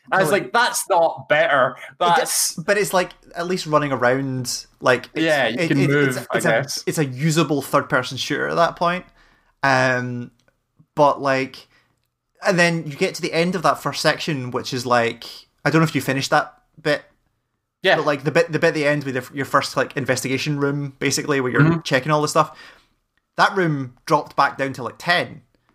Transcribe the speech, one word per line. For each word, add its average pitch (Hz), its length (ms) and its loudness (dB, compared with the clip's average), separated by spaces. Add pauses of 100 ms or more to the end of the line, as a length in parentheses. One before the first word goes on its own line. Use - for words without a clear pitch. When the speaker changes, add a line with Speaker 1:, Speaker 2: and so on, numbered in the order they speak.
Speaker 1:
And - 80 -4
I 175 60 2
was 175 100 2
Speaker 2:
Totally. 196 140 2
Speaker 1:
like, 123 100 -14
"That's 233 360 0
not 165 380 2
better." 143 500 2
Speaker 2:
It - 280 -6
d-, 175 100 4
Speaker 1:
That's - 380 0
Speaker 2:
but 196 240 0
it's, 202 160 -2
like, 185 180 0 (240)
at 175 120 -6
least 180 200 -4
running 147 240 2
around, 127 760 -2 (120)
like, 123 340 0
it's, 160 120 -2
Speaker 1:
Yeah, 143 240 2
you 117 100 -6
Speaker 2:
it, 170 80 0
Speaker 1:
can 147 140 2
Speaker 2:
it, 139 80 2
Speaker 1:
move, 143 180 2
Speaker 2:
it's, 127 100 -2
Speaker 1:
I - 200 -6
Speaker 2:
it's 110 80 -2
a, 110 40 2
Speaker 1:
guess. 117 380 -2
Speaker 2:
it's 180 100 -4
a 156 80 2
usable 147 560 0
third-person 139 560 -2
shooter 135 300 -4
at 147 80 -2
that 170 220 2
point. 180 260 -2 (580)
Um, 123 680 0 (640)
but, 143 260 2
like, 135 460 -2 (800)
and 196 100 2
then 170 300 2
you 143 80 -10
get 185 200 -2
to - 60 -10
the 165 120 -4
end 175 220 0
of 165 80 -4
that 139 200 0
first 139 180 -6
section, 135 500 -2
which 120 220 -6
is, 123 120 -6
like, 120 400 2 (400)
I 151 40 2
don't 160 120 4
know 165 40 4
if 156 80 -4
you 143 60 0
finished 131 300 -2
that - 280 0 (240)
bit. - 220 -2 (800)
Speaker 1:
Yeah. 185 140 4
Speaker 2:
But, 156 80 0
like, 147 180 -2
the 147 80 0
bit, 165 220 2
the 147 60 -2
bit 170 100 4
at 160 40 -4
the 151 120 0
end 147 180 0
with 131 120 -6
the, 127 200 -6
your 135 100 -4
first, - 300 0
like, 139 220 -2
investigation 131 640 -2
room, 143 380 -4
basically, 139 420 -2
where 127 100 -2
you're 147 100 4
Speaker 1:
Mm-hmm. 160 200 4
Speaker 2:
checking 139 280 -2
all 151 120 2
the 147 80 -2
stuff, 156 280 0 (800)
that 196 180 2
room 151 520 0
dropped 147 320 0
back 139 200 2
down 135 160 -2
to, 127 100 -10
like, 110 140 -8
ten. 165 440 -2 (320)